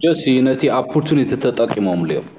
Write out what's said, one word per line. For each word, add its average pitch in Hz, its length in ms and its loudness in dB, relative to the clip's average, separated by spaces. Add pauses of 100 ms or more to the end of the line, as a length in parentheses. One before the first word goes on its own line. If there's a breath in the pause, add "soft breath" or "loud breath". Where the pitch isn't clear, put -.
ጆሲ - 240 0 (160)
ነቲ 131 220 2 (100)
ኦፖርቹኒቲ 139 640 0
ተጠቂሞም 107 640 0
ልዮም 76 240 -4 (120)